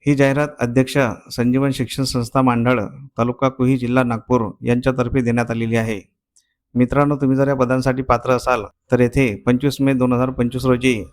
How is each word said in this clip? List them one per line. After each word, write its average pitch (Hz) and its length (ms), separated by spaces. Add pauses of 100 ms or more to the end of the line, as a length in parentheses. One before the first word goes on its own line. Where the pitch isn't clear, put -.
ही 143 80
जाहिरात 139 340 (120)
अध्यक्ष 123 360 (340)
संजीवन 127 400
शिक्षण 131 340
संस्था 123 380
मांढळ, 120 380 (380)
तालुका 123 300
कुही, 131 300
जिल्हा 123 260
नागपूर 117 440 (140)
यांच्यातर्फे 123 580
देण्यात 117 300
आलेली 113 260
आहे. 113 240 (760)
मित्रांनो, 139 420
तुम्ही 135 200
जर 135 120
या 143 60
पदांसाठी 131 480
पात्र 123 300
असाल 120 320 (280)
तर 123 80
येथे 120 360
पंचवीस 127 440
मे 139 140
दोन 127 180
हजार 127 180
पंचवीस 123 340
रोजी 123 480